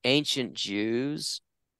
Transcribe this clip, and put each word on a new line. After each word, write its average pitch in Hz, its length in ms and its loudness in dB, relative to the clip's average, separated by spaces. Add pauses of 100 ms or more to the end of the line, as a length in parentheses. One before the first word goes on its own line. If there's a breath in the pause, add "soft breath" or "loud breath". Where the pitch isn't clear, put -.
ancient 131 520 2
Jews 120 840 -2 (380)